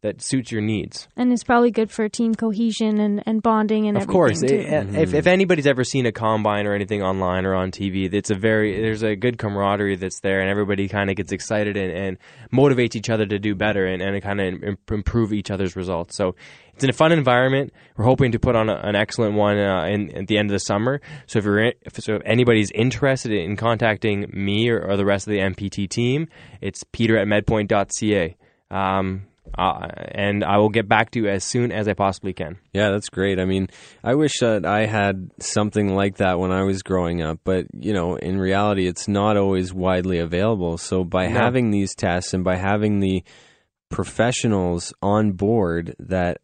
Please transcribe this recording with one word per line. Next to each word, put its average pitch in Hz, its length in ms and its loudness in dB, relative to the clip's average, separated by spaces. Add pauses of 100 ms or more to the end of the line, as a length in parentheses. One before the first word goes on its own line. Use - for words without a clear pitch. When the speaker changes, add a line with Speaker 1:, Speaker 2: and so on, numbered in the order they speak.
Speaker 1:
that 107 220 -6
suits 131 280 -4
your 110 100 -2
needs. 107 540 -4
Speaker 2:
And 247 160 0
it's 240 120 -2
probably 240 260 4
good 220 220 -2
for 214 180 -4
team 226 240 -2
cohesion 214 680 0
and, 208 280 0
and 220 160 -2
bonding 214 440 2
and 208 80 0
Speaker 1:
Of 196 120 0
course. 165 360 4
Speaker 2:
everything, 135 180 2 (120)
Speaker 1:
It, 104 180 -2
Speaker 2:
too. 101 60 -2
Speaker 1:
if, 170 160 2
if 147 120 2
Speaker 3:
Mm-hmm. - 20 6
Speaker 1:
anybody's 180 400 4
ever 127 160 2
seen 123 240 0
a 110 40 2
combine 107 540 0
or 104 80 0
anything 101 300 -2
online 92 420 0
or 95 80 2
on 92 160 0
T 98 220 -4
V, 95 140 -2
it's 98 260 -2
a 104 40 2
very, 107 460 0
there's 110 220 -2
a 107 120 0
good 117 220 -2
camaraderie 101 600 0
that's 92 240 -8
there, 98 200 0
and 95 80 0
everybody 98 380 0
kinda 98 260 0
gets 95 180 -6
excited 104 460 -4
and, 92 160 -4
and 95 240 -6 (340)
motivates 123 440 4
each 113 160 -4
other 107 160 0
to 101 100 -2
do 104 160 -2
better 101 320 0
and, 92 160 -2
and 98 220 -4
kinda 101 200 -4
im-, 95 340 -4 (120)
improve 107 420 0
each 104 200 -4
other's 95 240 -2
results. 87 420 -6
So 92 160 0 (400)
it's - 100 -4
in 135 60 2
a 123 40 0
fun 160 180 4
environment. 131 600 2 (240)
We're 110 100 0
hoping 127 260 4
to 113 80 -2
put 123 160 2
on 110 140 4
a, 92 80 0
an 101 180 -2
excellent 104 400 0
one, 104 240 4
uh, 95 260 0
in, 101 320 -2
at 95 80 -6
the 104 140 2
end 104 100 0
of 101 40 0
the 98 80 0
summer. 113 380 0 (280)
So - 100 -2
if 101 80 0
you're 104 140 4
in, 117 140 2 (100)
if, - 160 -18
so 107 160 -4
if - 100 -6
anybody's 113 460 4
interested 123 640 0
in 98 220 -2
contacting 107 800 0
me 101 360 0
or, 113 140 2
or 98 140 0
the 98 80 2
rest 101 220 0
of 107 40 -4
the 101 100 0
M 95 120 0
P 98 160 -6
T 101 180 -4
team, 131 400 -2 (340)
it's - 300 -8
peter 113 280 2
at 101 80 2
medpoint 104 400 2
dot 101 260 0
C 107 220 0
A. 90 200 0 (360)
Um, 95 560 -2 (300)
uh, 92 280 0 (280)
and 101 320 0
I 101 140 2
will 107 100 4
get 104 180 0
back 110 240 2
to 123 80 -2
you 107 80 0
as 98 160 -2
soon 120 300 -2
as 104 160 -2
I 101 40 0
possibly 98 380 -2
can. 87 260 -8 (140)
Speaker 3:
Yeah, 101 200 2
that's 101 180 -4
great. 95 280 0
I 92 60 0
mean, 95 240 0 (340)
I 123 140 0
wish 147 240 0
that 107 260 2
I 107 200 2
had 101 440 0 (120)
something 104 520 0
like 98 240 0
that 92 220 2
when 92 120 0
I 95 120 0
was 95 200 -2
growing 87 380 0
up, 80 220 -4
but, 92 300 0
you 78 180 -6
know, 87 240 0
in 92 240 -4
reality, 98 480 2
it's 90 220 -6
not 101 260 2
always 95 380 0
widely 92 460 0
available. 87 580 0
So 92 260 -2
by 92 240 0
Speaker 1:
No. 110 100 -2
Speaker 3:
having 123 340 2
these 101 240 0
tests 92 380 -2
and 92 120 -2
by 92 100 2
having 101 460 0
the 95 240 0 (640)
professionals 98 1120 -2
on 104 320 2
board 90 640 0
that 90 440 -2